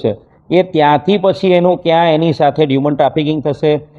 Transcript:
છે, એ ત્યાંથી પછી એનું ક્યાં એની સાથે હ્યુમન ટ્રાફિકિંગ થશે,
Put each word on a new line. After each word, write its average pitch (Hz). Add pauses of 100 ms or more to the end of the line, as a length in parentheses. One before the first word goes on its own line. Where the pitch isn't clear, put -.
છે, 110 (380)
એ 175 (120)
ત્યાંથી 151
પછી 190
એનું 175
ક્યાં 165
એની 160
સાથે 147
હ્યુમન 139
ટ્રાફિકિંગ 151
થશે, 151 (260)